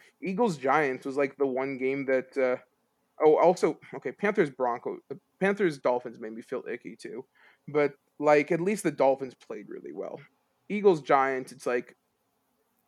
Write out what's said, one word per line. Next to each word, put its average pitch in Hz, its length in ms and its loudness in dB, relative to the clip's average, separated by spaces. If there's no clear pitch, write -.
Eagles-Giants 147 840 0
was, 135 100 -6
like, 139 200 -2
the 139 100 0
one 135 320 -4
game 135 280 -2
that, 131 300 -2
uh, 127 240 0
oh, - 120 8
also, 175 420 4
okay, 123 180 -10
Panthers-Broncos, 131 880 -2
uh, 135 60 -12
Panthers-Dolphins 143 800 -2
made 110 120 -10
me 113 100 -14
feel - 280 -8
icky, 113 240 -10
too. 113 300 -14
But, 143 280 0
like, 147 320 4
at 165 80 0
least 196 240 -2
the 165 80 0
Dolphins 135 420 0
played 104 340 -14
really - 240 -14
well. 90 280 -12
Eagles-Giants, 143 840 2
it's - 160 -20
like, 123 300 -4